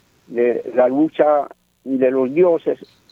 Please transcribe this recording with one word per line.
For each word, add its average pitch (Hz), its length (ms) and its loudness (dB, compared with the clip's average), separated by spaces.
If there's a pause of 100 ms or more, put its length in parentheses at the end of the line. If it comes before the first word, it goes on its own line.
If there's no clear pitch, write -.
(280)
de 120 480 -2
la 123 120 4
lucha 147 600 0 (360)
de 131 280 0
los 131 220 -2
dioses, 165 460 0 (320)